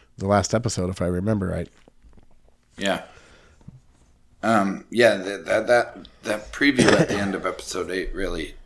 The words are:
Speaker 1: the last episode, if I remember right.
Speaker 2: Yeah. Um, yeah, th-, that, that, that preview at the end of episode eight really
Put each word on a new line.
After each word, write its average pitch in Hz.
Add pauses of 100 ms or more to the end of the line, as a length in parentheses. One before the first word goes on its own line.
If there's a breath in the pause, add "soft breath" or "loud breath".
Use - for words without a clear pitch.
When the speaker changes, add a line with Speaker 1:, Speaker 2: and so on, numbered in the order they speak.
(180 loud breath)
Speaker 1:
the 95
last 101
episode, 98
if 90
I 87
remember 92
right. 85 (1080)
Speaker 2:
Yeah. 95 (1400 soft breath)
Um, 104
yeah, 104
th-, 95
that, 107
that, 120 (160)
that 107
preview 127
at 165
the 104
end 98
of 90
episode 90
eight 92
really 87